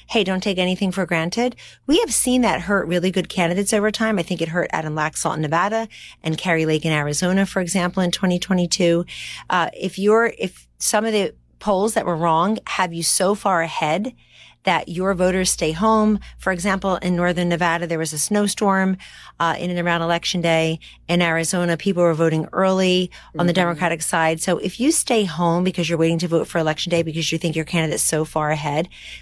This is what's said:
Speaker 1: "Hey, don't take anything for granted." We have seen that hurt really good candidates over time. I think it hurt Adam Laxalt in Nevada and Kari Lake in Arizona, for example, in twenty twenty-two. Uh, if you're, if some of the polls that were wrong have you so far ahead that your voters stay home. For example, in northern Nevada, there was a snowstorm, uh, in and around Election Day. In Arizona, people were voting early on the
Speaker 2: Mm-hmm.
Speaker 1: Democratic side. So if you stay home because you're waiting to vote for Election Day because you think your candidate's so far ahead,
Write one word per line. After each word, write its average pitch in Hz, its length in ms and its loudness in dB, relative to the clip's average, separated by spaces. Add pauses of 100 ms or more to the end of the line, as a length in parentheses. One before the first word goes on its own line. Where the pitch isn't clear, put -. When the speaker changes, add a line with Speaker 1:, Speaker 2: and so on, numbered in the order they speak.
Speaker 1:
"Hey, 220 160 0
don't 185 200 -2
take 190 160 0
anything 185 320 0
for 180 160 -2
granted." 175 480 -2 (320)
We 302 140 4
have 330 120 -2
seen 254 300 2
that 185 180 2
hurt 190 260 0
really 175 220 0
good 180 200 -2
candidates 185 440 0
over 214 160 2
time. 214 300 0
I - 20 0
think 170 220 -4
it 165 60 -2
hurt 170 220 -2
Adam 156 220 -4
Laxalt 156 440 -2
in 151 40 -2
Nevada 190 460 0 (340)
and 160 160 -2
Kari 160 300 0
Lake 156 180 0
in 160 60 0
Arizona, 160 560 0
for 190 120 -4
example, 185 440 0
in 175 80 0
twenty 180 260 0
twenty-two. 175 680 0 (420)
Uh, 175 240 0
if - 240 -8
you're, 214 400 4
if - 300 -8 (100)
some - 260 0
of 220 100 0
the 202 200 0 (240)
polls 208 380 0
that 226 100 -2
were 180 100 0
wrong 170 520 2
have 180 260 -2
you 165 80 -6
so 190 320 2
far 190 300 2
ahead 165 500 -2 (500)
that 170 260 0
your 185 240 -2
voters 180 360 2
stay 156 220 0
home. 214 480 2 (180)
For - 140 -2
example, 190 460 0
in 180 180 0
northern 175 320 0
Nevada, 170 400 0
there 165 100 -2
was 160 140 -4
a 156 60 -8
snowstorm, 196 800 0 (420)
uh, 165 180 2
in 180 120 -6
and 175 100 -2
around 170 220 0
Election 170 400 -2
Day. 160 380 2 (280)
In 175 140 2
Arizona, 170 560 0
people 175 260 0
were 170 100 4
voting 160 380 2
early 185 580 2 (280)
on 175 100 2
the 175 60 2
Speaker 2:
Mm-hmm. 185 80 2
Speaker 1:
Democratic 170 400 0
side. 165 400 0
So 180 160 0
if - 200 -6
you 269 140 2
stay 233 320 2
home 170 400 0
because 180 240 -2
you're 165 100 0
waiting 165 220 2
to 175 80 -2
vote 165 180 0
for - 120 -4
Election 156 320 -2
Day 170 140 2
because 160 280 -4
you 165 60 0
think 160 180 -2
your 160 80 -2
candidate's 160 400 -2
so 156 220 0
far 151 260 -2
ahead, 151 380 -2 (320)